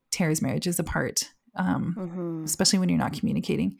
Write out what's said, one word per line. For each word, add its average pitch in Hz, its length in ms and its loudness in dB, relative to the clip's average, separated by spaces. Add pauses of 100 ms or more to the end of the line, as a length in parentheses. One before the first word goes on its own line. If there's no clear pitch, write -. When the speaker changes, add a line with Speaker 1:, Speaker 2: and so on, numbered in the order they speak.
(100)
Speaker 1:
tears 156 300 2
marriages 156 380 0
apart, - 520 -2 (240)
um, 175 440 0
Speaker 2:
Mm-hmm. 170 460 -6
Speaker 1:
especially - 340 4
when 185 100 4
you're - 100 4
not - 140 0
communicating. - 680 -2